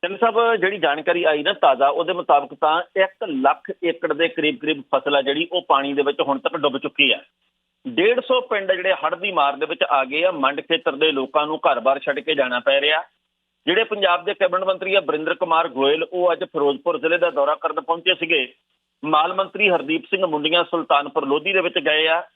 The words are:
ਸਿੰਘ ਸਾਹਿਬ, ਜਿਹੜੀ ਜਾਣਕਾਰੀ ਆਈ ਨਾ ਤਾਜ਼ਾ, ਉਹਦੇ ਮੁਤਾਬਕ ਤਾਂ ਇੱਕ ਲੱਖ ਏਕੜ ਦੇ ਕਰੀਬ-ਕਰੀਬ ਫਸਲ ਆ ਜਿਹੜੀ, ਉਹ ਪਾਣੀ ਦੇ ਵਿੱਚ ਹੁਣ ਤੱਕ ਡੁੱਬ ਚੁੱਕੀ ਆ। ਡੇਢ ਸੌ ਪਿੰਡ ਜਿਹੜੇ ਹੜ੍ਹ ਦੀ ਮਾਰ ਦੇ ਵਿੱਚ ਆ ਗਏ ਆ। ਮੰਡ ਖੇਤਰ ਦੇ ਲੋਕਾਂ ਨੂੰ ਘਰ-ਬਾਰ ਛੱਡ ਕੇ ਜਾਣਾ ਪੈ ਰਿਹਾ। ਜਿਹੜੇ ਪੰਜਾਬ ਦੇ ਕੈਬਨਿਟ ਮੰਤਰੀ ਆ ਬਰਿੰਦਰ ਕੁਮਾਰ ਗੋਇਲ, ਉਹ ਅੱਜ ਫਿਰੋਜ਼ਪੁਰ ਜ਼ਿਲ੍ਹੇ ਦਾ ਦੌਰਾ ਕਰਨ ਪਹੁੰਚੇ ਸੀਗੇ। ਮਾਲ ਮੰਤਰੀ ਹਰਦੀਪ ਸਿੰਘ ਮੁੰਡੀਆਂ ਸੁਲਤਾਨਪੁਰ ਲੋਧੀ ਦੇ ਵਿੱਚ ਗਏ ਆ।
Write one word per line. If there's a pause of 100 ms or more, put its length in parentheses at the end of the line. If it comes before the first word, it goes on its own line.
ਸਿੰਘ
ਸਾਹਿਬ,
ਜਿਹੜੀ
ਜਾਣਕਾਰੀ
ਆਈ
ਨਾ
ਤਾਜ਼ਾ,
ਉਹਦੇ
ਮੁਤਾਬਕ
ਤਾਂ (140)
ਇੱਕ
ਲੱਖ (120)
ਏਕੜ
ਦੇ
ਕਰੀਬ-ਕਰੀਬ (120)
ਫਸਲ
ਆ
ਜਿਹੜੀ,
ਉਹ
ਪਾਣੀ
ਦੇ
ਵਿੱਚ
ਹੁਣ
ਤੱਕ
ਡੁੱਬ
ਚੁੱਕੀ
ਆ। (720)
ਡੇਢ
ਸੌ
ਪਿੰਡ
ਜਿਹੜੇ
ਹੜ੍ਹ
ਦੀ
ਮਾਰ
ਦੇ
ਵਿੱਚ
ਆ
ਗਏ
ਆ।
ਮੰਡ
ਖੇਤਰ
ਦੇ
ਲੋਕਾਂ
ਨੂੰ
ਘਰ-ਬਾਰ
ਛੱਡ
ਕੇ
ਜਾਣਾ
ਪੈ
ਰਿਹਾ। (640)
ਜਿਹੜੇ
ਪੰਜਾਬ
ਦੇ
ਕੈਬਨਿਟ
ਮੰਤਰੀ
ਆ
ਬਰਿੰਦਰ
ਕੁਮਾਰ
ਗੋਇਲ,
ਉਹ
ਅੱਜ
ਫਿਰੋਜ਼ਪੁਰ
ਜ਼ਿਲ੍ਹੇ
ਦਾ
ਦੌਰਾ
ਕਰਨ
ਪਹੁੰਚੇ
ਸੀਗੇ। (520)
ਮਾਲ
ਮੰਤਰੀ
ਹਰਦੀਪ
ਸਿੰਘ
ਮੁੰਡੀਆਂ
ਸੁਲਤਾਨਪੁਰ
ਲੋਧੀ
ਦੇ
ਵਿੱਚ
ਗਏ
ਆ।